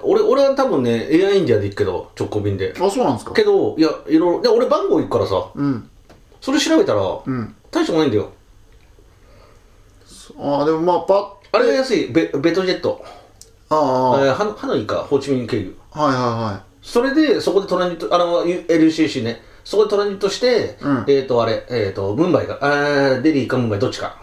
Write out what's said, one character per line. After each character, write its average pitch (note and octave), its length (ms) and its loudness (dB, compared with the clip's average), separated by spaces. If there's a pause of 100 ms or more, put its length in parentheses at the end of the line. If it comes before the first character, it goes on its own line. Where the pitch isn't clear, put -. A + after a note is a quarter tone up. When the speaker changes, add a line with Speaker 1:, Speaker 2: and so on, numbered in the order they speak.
Speaker 1:
俺、 G#3 180 2
俺 C4+ 260 2
は C4+ 80 0
多 C4+ 100 2
分 E3+ 180 0
ね、 A#2 280 -2
エ F3+ 160 4
ア G3+ 40 2
イ G3 100 2
ン D3+ 40 0
デ A#2+ 80 2
ィ G#2+ 40 4
ア - 20 -2
で G2+ 80 -2
行 G2 80 -10
く - 40 -8
け G2+ 60 0
ど、 F2+ 320 -6
直 G2+ 100 -4
行 G#2+ 140 -4
便 G2 160 -2
で。 F#2 220 -4
Speaker 2:
あ、 G3 100 2
そ - 120 0
う - 20 0
な C#3+ 80 2
ん - 20 -2
で A2 60 -6
す - 60 -16
か？ - 80 -12
Speaker 1:
け A2 100 4
ど、 D#3 340 2
い D#3 40 2
や、 D#3 80 4 (180)
い D#3 100 4
ろ F3 160 2
い - 40 -2
ろ、 - 40 -8
で、 B3 80 2
俺 A#3+ 180 4
番 F4 220 0
号 D#3+ 100 2
行 - 80 -2
く - 40 -10
か A2+ 80 0
ら F#2+ 80 0
さ、 F2+ 260 -4
Speaker 2:
う C#3 100 -6
ん。 B2+ 260 -4 (520)
Speaker 1:
そ C4 100 -4
れ D4 80 2
調 D#4+ 180 2
べ G#3+ 80 4
た A#2+ 80 0
ら、 G2+ 80 0 (220)
Speaker 2:
う C3+ 80 -6
ん。 A#2+ 240 -8 (140)
Speaker 1:
大 E4 140 -2
し - 40 -2
た G3 60 -2
こ D#3+ 60 2
と - 0 -
な D#3 60 2
い - 20 0
ん A#2+ 40 0
だ G#2 60 0
よ。 F#2 140 -4 (2000)
Speaker 2:
あ - 20 -18 (220)
ー、 - 20 -2
で D#3 60 2
も D#3+ 80 0
ま F3 160 2
あ、 E3 60 0
パ F#3+ 140 2
ッ G3+ 160 -2
て - 60 -20 (160)
Speaker 1:
あ G#3 60 2
れ C4 80 2
が C#4 60 4
安 B3+ 220 0
い。 C3 120 0
ベ-、 D#3+ 320 0
ベ E3 120 2
ト F#3 140 -2
ジ F3+ 60 0
ェ - 60 -4
ッ - 40 -16
ト。 G#2 220 -4 (680)
Speaker 2:
あ B2+ 500 2
あ。 C#3 60 2
Speaker 1:
え C3+ 40 4
ー、 C3 40 2
ハ G#3 100 -2
ノ-、 G#3 140 -2
ハ C#4 100 -10
ノ A3+ 80 -2
イ G#2+ 100 -4
か、 - 120 -4
ホ C3+ 200 0
ー - 20 -6
チ C#3+ 120 -6
ミ B2+ 100 0
ン A2+ 60 -8
経 A#2 100 -2
由。 F#2+ 180 -8 (160)
Speaker 2:
は D3+ 120 -4
い - 40 4
は C3+ 60 2
い - 20 0
は A2+ 480 -2
い。 - 0 - (180)
Speaker 1:
そ - 200 -2
れ C4+ 120 0
で、 C4+ 280 2
そ F3 100 0
こ F#3+ 100 2
で F3 60 -4
ト F3+ 100 0
ラ F3+ 100 0
ン F3+ 40 -4
ジ E3+ 60 -8
ッ D#3 120 -6
ト、 - 40 0
あ F3 60 4
の、 E3+ 260 0
ユ-、 F3 240 -4
エ D#3+ 80 4
ル D#3+ 140 4
シ D#3 140 0
ー - 20 2
シ C#3 120 -6
ー A#2 40 -4
ね。 - 180 -6 (220)
そ - 140 -4
こ G#3+ 60 6
で G#3 60 0
ト G#3 80 0
ラ G3+ 80 2
ン G3+ 40 -2
ジ G3 60 -6
ッ - 20 -10
ト G3 120 -2
し - 100 -6
て、 A#3+ 420 0
Speaker 2:
う C#3+ 80 -4
ん。 B2 180 0
Speaker 1:
え C#3 120 4
ー - 80 -4
と、 A#2+ 160 2
あ - 20 0
れ、 A2 240 -2
え G#2+ 220 -2
ー - 20 -10
と、 G2+ 220 -4
ム E3 120 2
ン F3+ 40 0
バ C3 120 2
イ - 40 -6
か、 G#2 120 -8
あ C#3+ 80 -2
ー、 C#3+ 540 2
デ D#3 120 4
リ C3+ 100 0
ー G#2+ 40 -4
か B2 100 -2
ム A#2+ 100 0
ン - 20 -2
バ G2+ 80 -2
イ、 - 20 -6
ど B2+ 100 0
っ - 20 -6
ち - 80 -10
か。 - 240 -10